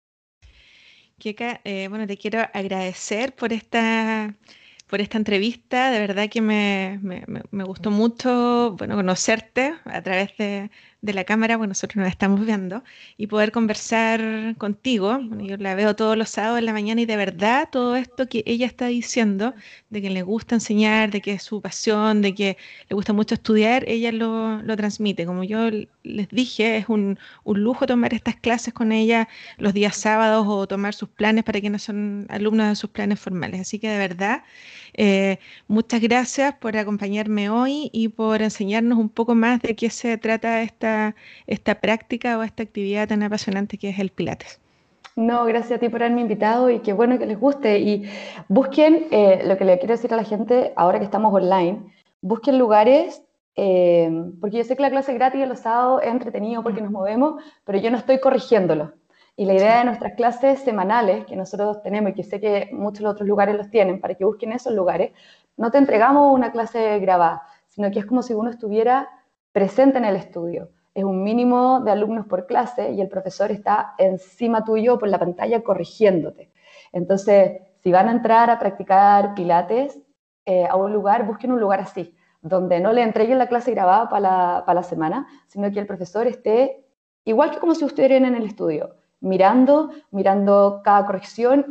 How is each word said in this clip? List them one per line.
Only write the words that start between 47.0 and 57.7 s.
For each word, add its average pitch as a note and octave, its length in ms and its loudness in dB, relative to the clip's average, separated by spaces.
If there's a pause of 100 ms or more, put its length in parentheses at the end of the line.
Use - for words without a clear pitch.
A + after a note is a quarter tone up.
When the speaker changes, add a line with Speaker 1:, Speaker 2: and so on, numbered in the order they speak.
Speaker 2:
que A3 80 -2
les G#3 140 -6
guste. A#3 400 2
Y G3+ 300 -2 (380)
busquen, D4+ 640 4
eh, G3+ 340 6
lo F#3+ 120 2
que F#3+ 80 0
le F3+ 140 6
quiero G#3 160 0
decir A#3 180 -4
a A3+ 40 0
la A3 60 -2
gente, A3+ 520 0
ahora F#3 240 4
que G#3 60 -2
estamos G3+ 280 0
online, F#3 600 0 (280)
busquen A3+ 360 0
lugares, B3 640 4 (340)
eh, F3+ 540 4 (320)
porque G#3 160 -4
yo A#3 80 0
sé B3 100 -2
que C4 60 -4
la C#4 80 2
clase C4+ 220 -2
es A#3+ 60 -4
gratis C4 240 0
y C4+ 40 0
los B3 140 -8
sábados B3 440 0
es A#3 60 -2
entretenido A3+ 540 -6
porque A3 180 -4
Speaker 1:
Mm. - 20 -6
Speaker 2:
nos G3+ 80 -6
movemos, A3 520 -2 (200)
pero G3 160 -4